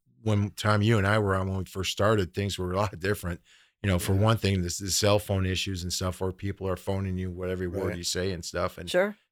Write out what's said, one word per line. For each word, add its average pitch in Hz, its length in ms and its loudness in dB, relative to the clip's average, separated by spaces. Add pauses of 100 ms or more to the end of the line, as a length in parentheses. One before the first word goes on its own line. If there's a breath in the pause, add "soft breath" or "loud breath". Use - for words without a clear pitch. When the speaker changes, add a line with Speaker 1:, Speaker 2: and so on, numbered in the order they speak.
(240)
Speaker 1:
when, 104 280 2
Tom, 107 320 2
you 110 160 6
and 95 80 2
I 107 100 4
were 98 180 2
on 95 140 0
when 95 100 -2
we 90 60 -4
first - 260 -6
started, 101 420 2
things 101 260 -2
were 90 140 -2
a - 20 -2
lot 98 240 0
different. 90 420 -4 (400 soft breath)
You 104 80 0
know, 90 80 4
for 98 160 0
Speaker 2:
Yeah. 95 80 4
Speaker 1:
one 110 160 6
thing, 98 240 2
this, 87 160 -4
the 98 140 -6
cell 104 260 4
phone 95 300 0
issues 92 340 -2
and 87 100 -6
stuff 92 300 -4
where 92 100 -2
people 98 360 -6
are 92 100 0
phoning 95 400 -2
you, 92 140 -4
whatever 92 360 -4
word 92 200 -2
Speaker 3:
Right. 90 100 -2
Speaker 1:
you 87 60 -8
say 92 300 -2
and 87 120 -8
stuff. 87 320 -4
And, 90 100 -12
Speaker 2:
Sure. 196 280 2 (160)